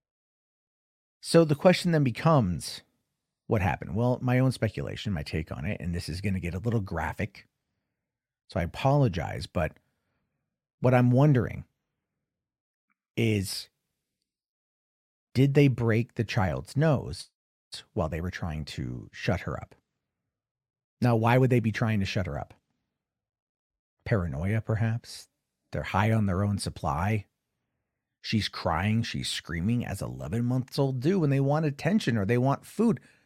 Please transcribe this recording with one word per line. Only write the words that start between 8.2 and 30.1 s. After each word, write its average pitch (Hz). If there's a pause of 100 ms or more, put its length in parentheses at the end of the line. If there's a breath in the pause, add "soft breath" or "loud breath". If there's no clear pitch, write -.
so -
I 85
apologize, 85
but 80 (1080)
what 123
I'm 123
wondering 127 (1500)
is, 107 (1700)
did 139
they 147
break 117
the 113
child's 90
nose 135 (600)
while 80
they 80
were 90
trying 78
to 62
shut -
her 67
up? - (1300)
Now, 120
why 117
would 131
they 123
be 107
trying 110
to 98
shut 92
her 71
up? - (1500)
Paranoia, 90
perhaps? 113 (440)
They're 80
high 104
on 110
their 95
own 101
supply. 92 (960)
She's 104
crying, 98
she's 67
screaming, 98
as -
eleven-months-old 120